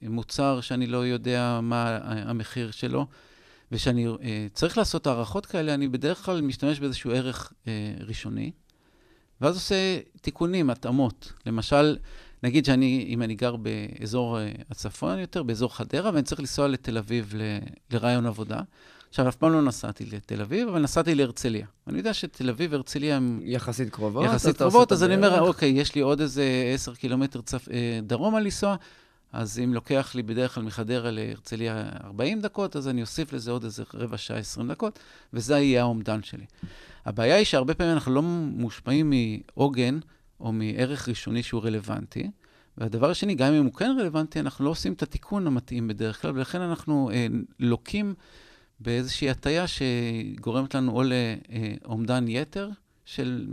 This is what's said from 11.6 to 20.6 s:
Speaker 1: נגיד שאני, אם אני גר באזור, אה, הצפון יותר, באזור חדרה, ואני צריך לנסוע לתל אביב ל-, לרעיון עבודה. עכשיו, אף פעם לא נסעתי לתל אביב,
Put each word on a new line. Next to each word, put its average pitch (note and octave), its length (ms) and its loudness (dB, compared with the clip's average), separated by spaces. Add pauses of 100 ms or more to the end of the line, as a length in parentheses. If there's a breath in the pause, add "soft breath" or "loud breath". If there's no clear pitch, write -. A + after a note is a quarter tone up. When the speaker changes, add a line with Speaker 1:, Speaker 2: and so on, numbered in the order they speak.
Speaker 1:
נגיד B2 220 4
שאני, C3 440 4
אם A#2+ 140 -2
אני A2 120 -2
גר A#2+ 220 -2
באזור, A2+ 840 -2
אה, G#2 140 -4 (180)
הצפון E3 480 -4
יותר, F3+ 240 -4
באזור A#2 340 0
חדרה, D3+ 380 -2
ואני D3 80 4
צריך C#3+ 180 -4
לנסוע C#3+ 280 0
לתל B2+ 300 -2
אביב G#2+ 380 -4
ל-, G#2+ 220 -2 (320)
לרעיון A#2+ 360 2
עבודה. G#2+ 340 -4 (480 soft breath)
עכשיו, C3 200 2
אף B2+ 80 0
פעם D#3+ 160 4
לא D#3+ 100 4
נסעתי A2 440 -2
לתל G#2+ 340 -8
אביב, E3+ 280 -2